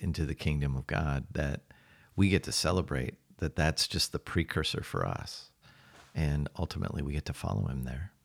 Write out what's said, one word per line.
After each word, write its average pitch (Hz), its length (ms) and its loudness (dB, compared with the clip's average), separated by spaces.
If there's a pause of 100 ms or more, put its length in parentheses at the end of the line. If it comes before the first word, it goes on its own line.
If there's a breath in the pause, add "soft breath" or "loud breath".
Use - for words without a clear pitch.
into 82 240 0
the 69 100 0
kingdom 71 420 0
of 65 100 -4
God, 71 460 0
that - 280 -2 (560 soft breath)
we 98 120 8
get 90 160 4
to - 80 -8
celebrate 76 640 0 (240)
that - 180 -2
that's 78 320 4
just - 240 -2
the 71 60 -2
precursor - 640 0
for 50 240 -2
us. - 440 -6 (640 loud breath)
And 73 340 2 (100)
ultimately, - 440 -2
we 73 100 -2
get 73 140 -2
to - 60 -4
follow - 340 -2
him 65 180 -4
there. 65 280 -6 (120)